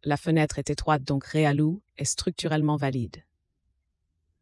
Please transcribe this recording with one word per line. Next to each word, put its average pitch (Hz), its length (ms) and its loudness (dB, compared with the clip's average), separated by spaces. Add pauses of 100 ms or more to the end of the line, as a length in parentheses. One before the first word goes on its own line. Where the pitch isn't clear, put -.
la 147 120 0
fenêtre 156 420 0
est 139 120 -4
étroite 147 320 0
donc 139 220 -2
réalou, 151 580 2 (140)
est 147 80 -8
structurellement 151 720 0
valide. 135 480 -4 (1160)